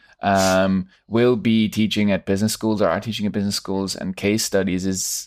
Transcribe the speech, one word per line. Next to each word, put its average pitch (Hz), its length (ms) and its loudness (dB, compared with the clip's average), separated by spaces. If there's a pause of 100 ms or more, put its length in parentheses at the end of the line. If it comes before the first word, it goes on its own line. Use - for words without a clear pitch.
(220)
um, 95 640 2 (220)
will 120 280 2
be 110 320 2
teaching 107 420 0
at 95 140 -2
business 101 300 0
schools 107 260 -2
or 95 80 4
are 87 120 0
teaching 104 260 -6
at 95 60 -4
business 101 240 -2
schools, 95 380 -4
and 92 220 -8
case 107 280 0
studies 95 420 0
is - 400 -4